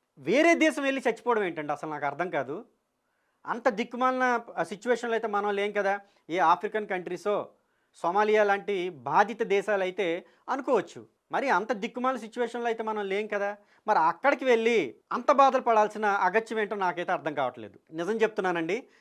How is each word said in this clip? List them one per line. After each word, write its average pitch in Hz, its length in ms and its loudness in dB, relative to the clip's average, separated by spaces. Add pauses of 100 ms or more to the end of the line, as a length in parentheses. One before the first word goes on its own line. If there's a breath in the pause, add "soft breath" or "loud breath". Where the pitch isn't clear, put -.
(180)
వేరే 269 360 4
దేశం 294 280 2
వెళ్ళి 269 260 -2
చచ్చిపోవడం 226 360 0
ఏంటండి 151 280 -4
అసలు 156 180 -6
నాకు 147 160 -4
అర్థం 151 240 -4
కాదు. 151 340 -4 (840)
అంత 160 220 -2
దిక్కుమాలిన, 247 720 0 (160)
ఆ, 175 60 -2
సిచ్యువేషన్‌లో 233 520 -2
అయితే 226 120 -2
మనం 208 280 -2
లేం 202 180 -2
కదా. 202 280 0 (300 soft breath)
ఏ 170 80 -2
ఆఫ్రికన్ 185 480 2
కంట్రీసో, 180 640 -4 (460)
సోమాలియా 214 500 2
లాంటి 196 440 -2
బాధిత 175 540 0
దేశాలు 196 400 0
అయితే 185 440 -4 (220 soft breath)
అనుకోవచ్చు, 233 580 -2 (260)
మరి 233 160 -2
అంత 214 240 2
దిక్కుమాలిన 240 480 -4
సిచ్యువేషన్‌లో 233 460 -6
అయితే 226 160 -4
మనం 214 260 -4
లేం 202 180 -2
కదా. 202 300 -4 (300 soft breath)
మరి 208 120 4
అక్కడికి 254 460 2
వెళ్ళి 226 500 2 (180)
అంత 240 200 2
బాధలు 269 300 6
పడాల్సిన 214 440 2
అగత్యం 202 540 0
ఏంటో 208 160 -4
నాకైతే 180 360 -2
అర్థం 151 220 -4
కావట్లేదు. 120 440 -6 (140)
నిజం 175 240 -4
చెప్తున్నానండి, 196 720 0 (120)